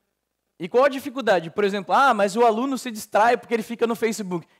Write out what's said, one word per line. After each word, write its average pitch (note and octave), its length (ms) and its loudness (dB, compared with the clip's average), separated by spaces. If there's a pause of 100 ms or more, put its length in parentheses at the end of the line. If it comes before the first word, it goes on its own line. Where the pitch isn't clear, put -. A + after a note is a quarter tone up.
(580)
E F3 100 -10
qual B3 160 2
a D4 60 2
dificuldade? A3+ 600 -2
Por G#3 140 -2
exemplo, G3 300 -2
"Ah, C4 180 4
mas G3+ 240 0
o A#3+ 80 4
aluno A#3+ 320 2
se B3+ 140 -10
distrai G#3+ 480 0
porque - 160 -4
ele A3 80 -2
fica A#3 240 -4
no A3+ 100 -4
Facebook." F#3+ 500 -4 (140)